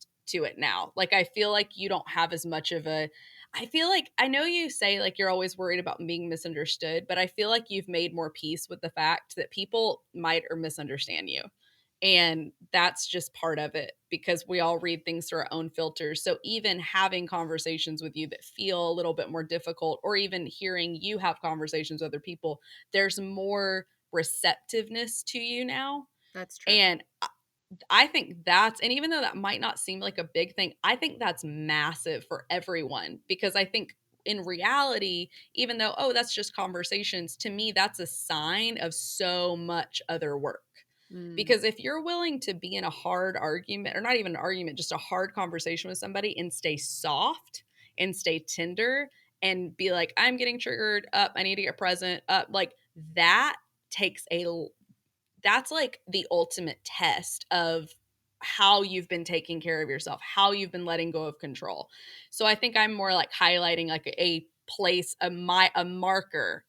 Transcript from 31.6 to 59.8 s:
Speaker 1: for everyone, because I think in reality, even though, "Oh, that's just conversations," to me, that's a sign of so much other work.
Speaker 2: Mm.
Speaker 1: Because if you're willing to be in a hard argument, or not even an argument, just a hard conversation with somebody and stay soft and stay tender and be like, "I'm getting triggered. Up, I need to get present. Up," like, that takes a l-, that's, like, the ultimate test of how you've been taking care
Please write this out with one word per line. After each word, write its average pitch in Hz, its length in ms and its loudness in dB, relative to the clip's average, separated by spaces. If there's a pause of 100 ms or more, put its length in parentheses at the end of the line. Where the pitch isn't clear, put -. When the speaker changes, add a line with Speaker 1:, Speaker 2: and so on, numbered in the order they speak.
Speaker 1:
for - 220 -8
everyone, 165 720 -4 (100)
because 190 280 0
I 196 80 4
think 196 320 -6 (280)
in 202 180 -4
reality, 196 880 0 (240)
even 240 240 2
though, 220 200 2
"Oh, 262 140 2
that's 240 220 0
just 208 200 -4
conversations," 185 840 -4
to 214 120 -6
me, 208 220 -2
that's 196 260 2
a 175 80 -6
sign 170 720 -2
of 165 160 -2
so 180 640 0
much 170 520 -4
other 160 300 -2
work. 139 240 -4 (500)
Speaker 2:
Mm. 175 240 -12
Speaker 1:
Because 214 280 4
if 220 160 0
you're 311 220 -2
willing 339 380 -2
to 202 120 -4
be 175 220 -8
in 165 100 -4
a 170 60 -2
hard 180 460 -2
argument, 185 600 -4
or 190 60 -2
not 247 140 2
even 196 160 -2
an 165 40 -2
argument, 180 400 -2
just - 160 -6
a 160 60 -2
hard 190 340 -2
conversation 170 560 -4
with 185 100 -8
somebody 196 400 -4
and 175 140 -4
stay 151 240 -2
soft 160 880 -2 (320)
and 185 180 0
stay 165 240 0
tender 226 720 -2 (320)
and 185 360 -2
be 185 160 2
like, 170 260 0
"I'm 254 180 6
getting 247 220 0
triggered. 214 540 -2
Up, 202 240 4
I - 80 2
need 190 120 0
to 196 60 0
get - 160 -2
present. 180 500 0
Up," 185 220 2
like, 190 240 0 (400)
that 185 420 6 (340)
takes - 400 -2
a 170 140 0
l-, 170 260 -4 (720)
that's, 226 280 4
like, 302 380 -2
the 185 220 -2
ultimate 170 540 0
test - 640 -2
of 165 400 0 (500)
how 202 420 6
you've 190 260 -4
been 170 160 -2
taking 165 360 -4
care 160 220 -2